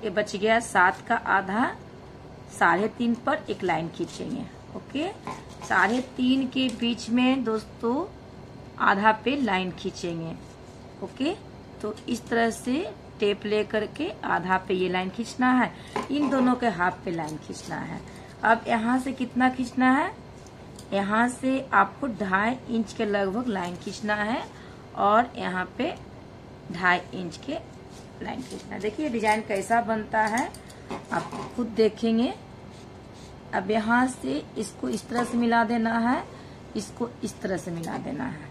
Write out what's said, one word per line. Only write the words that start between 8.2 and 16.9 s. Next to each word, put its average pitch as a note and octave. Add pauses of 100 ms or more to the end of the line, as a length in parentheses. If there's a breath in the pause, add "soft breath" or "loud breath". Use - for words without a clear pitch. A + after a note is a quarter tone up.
आधा G#3
पे C4
लाइन F#3
खींचेंगे। E3+ (680)
ओके, C4+ (480)
तो G#3+ (160)
इस A#3
तरह A#3
से B3 (420)
टेप G3+
ले G#3+
करके G#3+ (140)
आधा F3+
पे F#3
ये F#3
लाइन F#3
खींचना B3
है, A3+ (400 loud breath)
इन C#4+
दोनों B3
के B3
हाफ F3+